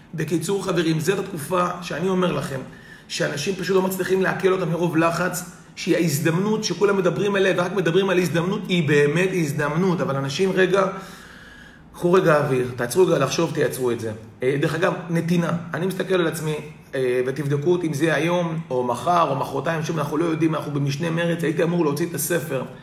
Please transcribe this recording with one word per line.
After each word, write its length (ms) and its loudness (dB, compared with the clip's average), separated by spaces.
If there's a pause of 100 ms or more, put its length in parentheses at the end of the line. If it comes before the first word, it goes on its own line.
(140)
בקיצור, 500 -2
חברים, 360 0
זאת 180 0
התקופה 480 -2 (160)
שאני 260 -4
אומר 240 2
לכם, 280 -6 (480)
שאנשים 460 -4
פשוט 220 0
לא 60 4
מצליחים 400 0
לעכל 300 2
אותה 120 0
מרוב 320 0
לחץ, 480 0 (320)
שהיא 200 0
ההזדמנות 680 2
שכולם 320 2
מדברים 380 0
עליה, 220 2
ורק 160 0
מדברים 380 2
על 80 2
הזדמנות, 500 0
היא 200 0
באמת 440 4
הזדמנות, 680 0
אבל 160 -2
אנשים 380 0
רגע, 320 4 (1040)
קחו 200 0
רגע 240 6
אוויר, 400 0
תעצרו 300 2
רגע 120 4
לחשוב, 360 0
תייצרו 360 0
את 100 -2
זה. 120 -4 (300)
אה, 180 2
דרך 140 0
אגב, 180 0 (180)
נתינה, 420 0 (220)
אני 120 -2
מסתכל 280 -2
על 120 2
עצמי, 280 -4 (400)
אה, 320 2
ותבדקו 460 0
אותי 140 0
אם 80 -2
זה 200 2
היום, 460 0 (100)
או 140 0
מחר, 460 2
או 60 -2
מחרתיים, 460 -2
שוב, 160 -2
אנחנו 180 -2
לא 80 2
יודעים, 300 2
אנחנו 180 -4
במשנה 380 0
מרץ, 340 0
הייתי 180 2
אמור 220 2
להוציא 220 0
את 80 -6
הספר, 480 -2 (200)